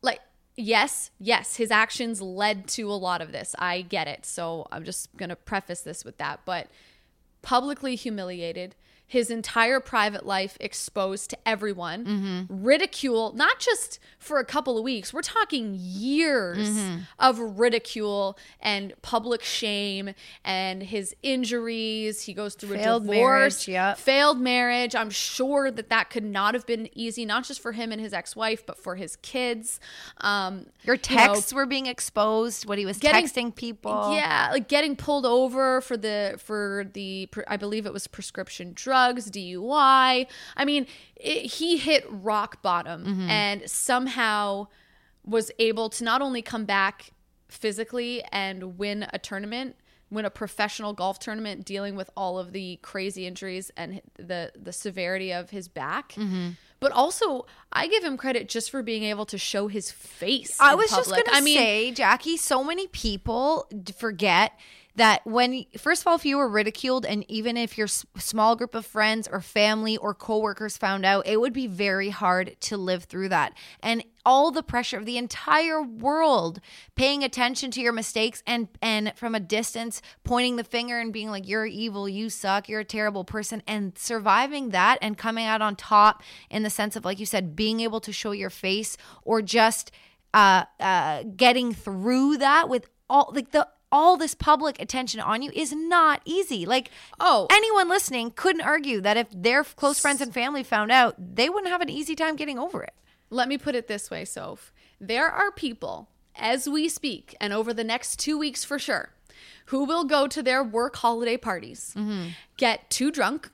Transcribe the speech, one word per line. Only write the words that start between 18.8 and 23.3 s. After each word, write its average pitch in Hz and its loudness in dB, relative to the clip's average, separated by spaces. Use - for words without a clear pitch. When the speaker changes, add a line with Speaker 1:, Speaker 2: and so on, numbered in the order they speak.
Speaker 1:
public 233 -2
shame 202 -4
and 190 -2
his 196 -6
injuries. 226 -2
He 202 -10
goes 208 -8
through 202 -8
Speaker 2:
Failed 220 2
Speaker 1:
a 208 -4
divorce, 262 4